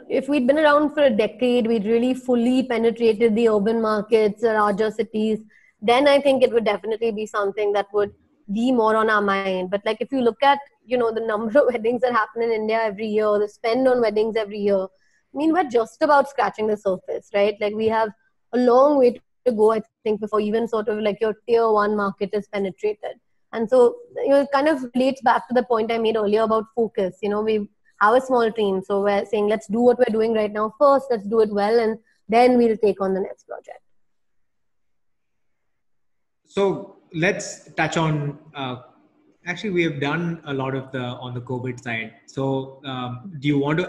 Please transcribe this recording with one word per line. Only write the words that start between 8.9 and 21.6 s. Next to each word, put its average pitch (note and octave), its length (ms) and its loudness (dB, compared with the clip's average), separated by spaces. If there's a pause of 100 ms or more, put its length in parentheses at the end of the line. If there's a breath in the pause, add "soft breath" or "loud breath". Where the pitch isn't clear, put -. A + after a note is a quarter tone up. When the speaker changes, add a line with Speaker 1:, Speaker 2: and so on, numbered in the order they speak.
Speaker 1:
on A3 140 0
our G#3+ 100 2
mind. G3 500 -2
But, G3+ 140 -4
like, G#3+ 160 -4
if A3 120 -10
you C4+ 100 -2
look A3+ 200 -2
at, C#4 160 4 (280)
you A#3 100 -4
know, A3+ 160 0
the A3+ 80 -6
number A3 380 -2
of C#4+ 80 4
<laughs> A#3+ 60 2
weddings A3+ 280 -2
that B3 120 0
happen A3+ 300 -2
in A#3 80 0
India A3 300 -2
every G#3+ 260 -4
year, G#3+ 320 0
the G#3 100 -2
spend B3 380 -2
on B3 140 2
weddings G#3+ 360 0
every G#3+ 220 -6
year, G3+ 260 0
I - 520 -18
mean, D#4 160 0
we're E4 160 0
just A3 320 -2
about C#4+ 300 4
scratching G#3+ 380 -4
the G#3+ 80 -2
surface, - 580 -6
right? G#3 260 2
Like, G#3 140 -4
we A3 140 -2
have A3 200 0 (460)
a B3 40 0
long B3+ 400 6
way B3 220 2 (240)
to B3+ 80 2
go, G#3+ 200 4
I A3 100 -2 (220)
think, G#3+ 160 -2
before G#3+ 200 -2
even A3 260 -2
sort A3 220 -4
of, G#3+ 120 -4
like, G#3 200 -2
your A3 140 -2 (120)
tier A3+ 240 2